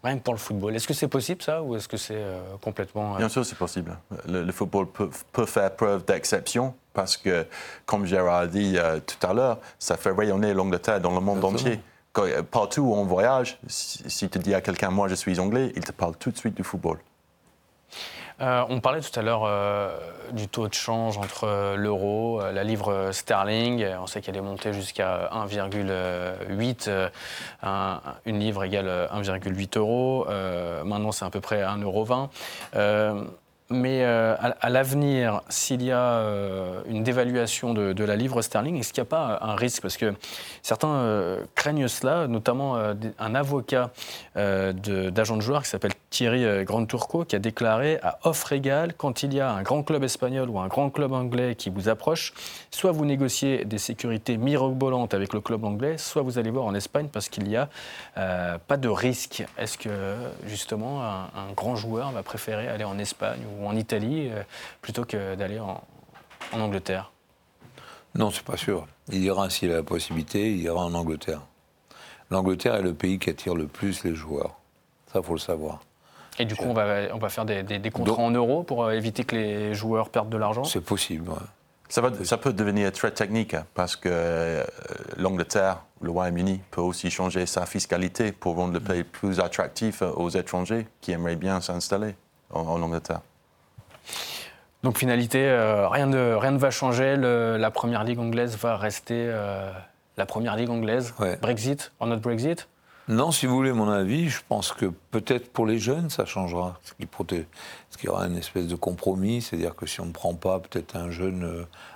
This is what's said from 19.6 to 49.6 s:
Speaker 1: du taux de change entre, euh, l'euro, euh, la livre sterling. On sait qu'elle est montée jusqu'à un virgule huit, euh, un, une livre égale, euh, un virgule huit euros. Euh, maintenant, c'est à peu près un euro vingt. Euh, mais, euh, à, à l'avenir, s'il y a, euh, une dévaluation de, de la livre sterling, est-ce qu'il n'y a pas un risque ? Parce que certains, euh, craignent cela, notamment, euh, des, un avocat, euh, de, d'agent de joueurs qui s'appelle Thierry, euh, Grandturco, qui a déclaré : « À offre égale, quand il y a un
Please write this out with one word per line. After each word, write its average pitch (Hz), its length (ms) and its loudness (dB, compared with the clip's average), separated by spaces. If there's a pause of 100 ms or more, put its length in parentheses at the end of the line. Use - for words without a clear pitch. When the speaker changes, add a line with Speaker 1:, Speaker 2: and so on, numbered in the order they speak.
Speaker 1:
du 104 160 -4
taux 110 180 -2
de 101 80 -4
change 113 440 0
entre, 101 260 -4
euh, 101 320 2
l'euro, 104 640 0
euh, 95 100 -2
la 98 140 0
livre 101 480 0
sterling. 110 720 2 (140)
On 92 80 -8
sait 104 140 -6
qu'elle 95 140 -8
est 98 40 -4
montée 98 320 -4
jusqu'à 92 580 -2
un 107 160 -4
virgule 98 460 -2 (560)
huit, 113 400 -2
euh, 95 200 0 (540)
un, 98 380 -2 (240)
une 107 160 -2
livre 101 240 0
égale, 95 240 0
euh, 90 240 0
un 104 80 -4
virgule 95 360 -2
huit 98 200 -4
euros. 123 520 2
Euh, 87 540 -2
maintenant, 104 300 0
c'est 98 140 -4
à 90 40 -4
peu 101 100 -4
près 101 220 0
un 98 160 0
euro 101 260 0
vingt. 127 240 0 (460)
Euh, 104 500 4 (480)
mais, 127 300 2
euh, 113 380 6
à, 120 80 2 (140)
à 117 60 2
l'avenir, 131 800 4
s'il - 320 0
y 127 120 2
a, 123 80 6
euh, 101 840 2
une 110 180 0
dévaluation 123 680 2
de, 101 200 2
de 101 120 0
la 104 120 2
livre 120 260 2
sterling, 139 340 0
est-ce 120 160 -4
qu'il - 80 0
n'y 123 60 0
a - 40 -8
pas 135 320 2
un 110 120 -2
risque ? 120 280 0
Parce - 140 -4
que 110 160 2 (480)
certains, - 280 2
euh, 104 560 0 (100)
craignent 147 320 2
cela, 147 400 2
notamment, 123 500 0
euh, 107 180 0
des, 107 260 -6
un 113 160 -2
avocat, 135 560 2 (440)
euh, 98 360 2
de, 95 380 -2
d'agent 110 260 2
de 107 40 0
joueurs 135 220 0
qui - 60 -6
s'appelle 101 240 -2 (180)
Thierry, 123 340 2
euh, 98 200 2
Grandturco, 113 600 0
qui - 120 0
a - 20 2
déclaré : « 113 640 2
À - 220 -2
offre 160 280 2
égale, 143 420 2
quand 131 280 -2
il 143 100 -2
y 139 60 2
a 135 140 2
un 98 100 0